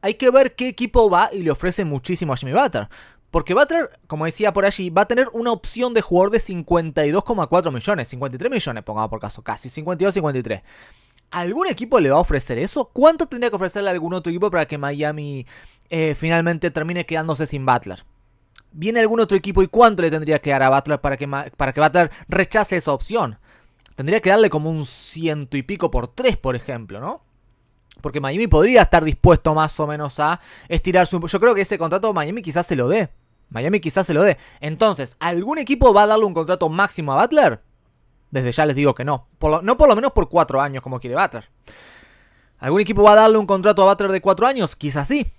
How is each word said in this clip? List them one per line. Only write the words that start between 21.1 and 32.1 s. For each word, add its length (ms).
que 120
Ma-, 180
para 160
que 80
Butler 300
rechace 520
esa 120
opción? 480
Tendría 240
que 120
darle 200
como 200
un 140
ciento 720
y 60
pico 300
por 160
tres, 280
por 200
ejemplo, 420
¿no? 240
Porque 200
Miami 280
podría 340
estar 220
dispuesto 500
más 240
o 80
menos 320
a 220
estirar 380
su... 180
Yo 140
creo 160
que 60
ese 180
contrato 340